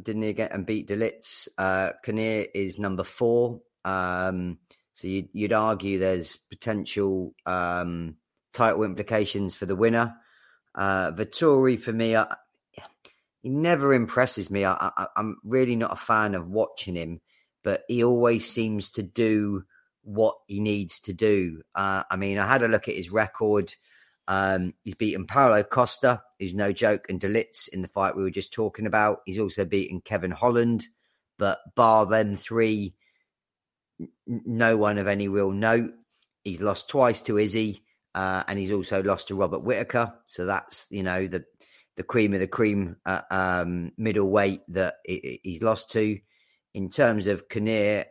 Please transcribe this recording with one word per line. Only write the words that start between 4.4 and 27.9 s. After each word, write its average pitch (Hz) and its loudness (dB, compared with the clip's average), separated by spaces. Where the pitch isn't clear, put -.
so - -12
you'd, 95 -4
you'd 104 -2
argue 101 0
there's 92 0
potential, 98 -4
um, 87 -4
title 110 2
implications 101 -2
for 101 -8
the 95 -2
winner. 117 2
Uh, 95 0
Vettori, 131 4
for 117 -4
me, 113 2
I, - 2
he 123 -8
never 143 2
impresses 120 2
me. 98 0
I, 95 2
I, - -4
I'm 107 -4
really 123 2
not 113 -2
a - -4
fan 107 0
of 87 -6
watching 98 -2
him, 85 -8
but 98 0
he 120 2
always 120 4
seems 110 -2
to 107 -6
do 104 0
what 104 0
he 101 -6
needs 104 -2
to 98 -8
do. 92 0
Uh, 98 -2
I 92 -2
mean, 98 -2
I 98 0
had 127 4
a 113 2
look 110 2
at - -4
his 87 -8
record. 104 0
Um, 95 0
he's 95 -10
beaten 95 -4
Paulo 113 4
Costa, 123 0
who's 92 -6
no 101 0
joke, 104 0
and 92 -6
De 98 -2
Litz - -4
in 95 -8
the 90 -8
fight 95 -2